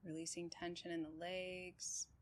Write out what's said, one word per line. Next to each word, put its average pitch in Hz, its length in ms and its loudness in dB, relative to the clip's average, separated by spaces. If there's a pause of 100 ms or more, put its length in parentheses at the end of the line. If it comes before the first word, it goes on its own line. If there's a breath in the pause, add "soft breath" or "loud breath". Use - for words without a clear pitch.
Releasing 165 440 0
tension 175 420 -2
in 165 120 4
the 156 60 2
legs 180 960 0 (140)